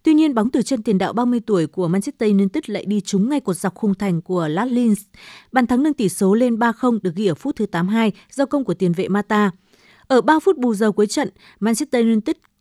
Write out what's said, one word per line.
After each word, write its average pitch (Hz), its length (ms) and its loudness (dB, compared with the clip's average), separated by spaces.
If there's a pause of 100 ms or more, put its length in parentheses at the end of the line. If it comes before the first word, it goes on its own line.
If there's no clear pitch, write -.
Tuy 320 100 4
nhiên, 302 220 4
bóng 220 140 0
từ 277 120 0
chân 233 220 -4
tiền 208 140 0
đạo 180 160 -2
ba 240 120 0
mươi 240 200 0
tuổi 175 220 0
của 185 200 -4
Manchester 214 440 -2
United 202 360 0
lại 202 180 -8
đi 202 160 -2
trúng 202 280 0
ngay 294 100 0
cột 190 180 -4
dọc 185 180 -6
khung 202 200 -2
thành 180 260 -2
của 175 260 -4
Lars 190 240 -2
Linz. 233 240 2 (560)
Bàn 240 160 0
thắng 254 160 0
nâng 302 100 2
tỷ 202 160 0
số 190 240 2
lên 233 260 2
ba 233 120 2
không 233 300 -2
được 180 140 -4
ghi 214 100 -4
ở 170 100 0
phút 277 200 -6
thứ 214 100 -2
tám 175 220 -4
mươi 208 80 -2
hai 226 160 2 (200)
do 277 140 -2
công 277 180 -2
của 185 100 -2
tiền 175 200 0
vệ 170 140 -4
Mata. 196 440 0 (560)
Ở 254 140 4
ba 311 180 4
phút 370 180 2
bù 247 160 0
giờ 214 180 2
cuối 208 160 2
trận, 254 220 -4 (300)
Manchester 233 460 0
United 226 300 0 (260)